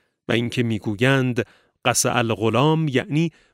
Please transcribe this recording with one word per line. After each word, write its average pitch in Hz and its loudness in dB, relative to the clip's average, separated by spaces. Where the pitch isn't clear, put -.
و - -2
اینکه 120 0
می‌گویند 117 0
قصع 123 0
الغلام 117 0
یعنی 147 -2